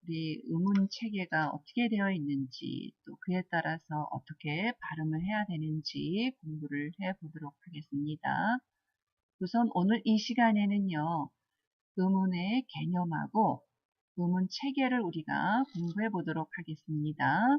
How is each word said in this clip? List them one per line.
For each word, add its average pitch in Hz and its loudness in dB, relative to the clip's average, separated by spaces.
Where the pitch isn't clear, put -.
우리 160 -4
음운 196 4
체계가 185 -2
어떻게 - -2
되어 202 2
있는지, 139 -4
또 - -16
그에 180 0
따라서 156 -4
어떻게 156 -4
발음을 156 -4
해야 208 -2
되는지 156 -4
공부를 151 -6
해 190 -2
보도록 156 -12
하겠습니다. 151 -2
우선 226 2
오늘 196 4
이 220 4
시간에는요, 202 2
음운의 190 2
개념하고 165 0
음운 180 2
체계를 262 0
우리가 160 0
공부해 175 0
보도록 160 -2
하겠습니다. 151 0